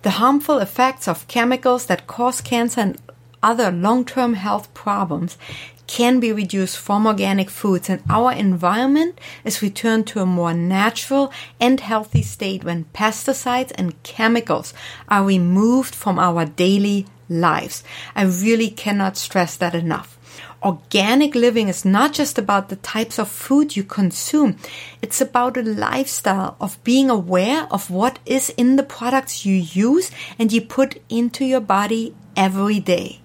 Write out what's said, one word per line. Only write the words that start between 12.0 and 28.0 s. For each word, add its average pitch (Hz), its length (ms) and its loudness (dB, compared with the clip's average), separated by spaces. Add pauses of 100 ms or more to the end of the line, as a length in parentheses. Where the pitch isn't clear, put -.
state 190 420 -6
when 170 300 -4
pesticides 247 840 -2
and 180 280 -4
chemicals 226 720 0 (360)
are 202 160 4
removed 196 680 4
from 185 240 -2
our 170 280 2
daily 196 640 0 (200)
lives. 165 560 0 (320)
I 202 80 2
really 214 460 2
cannot 202 480 -4
stress - 400 -2
that 170 180 -2
enough. 165 420 -4 (460)
Organic 214 720 2
living 233 320 2
is 180 160 -4
not 214 300 4
just 285 240 -2
about 196 320 0
the 190 80 -10
types 226 420 -6
of 208 80 -2
food 294 480 0
you 196 80 -2
consume. 202 720 0 (460)
It's - 180 -6
about 254 380 0
a 254 40 -2
lifestyle 214 1000 -2
of - 240 -8
being 262 240 4
aware 202 600 0
of - 200 -6
what 208 360 -2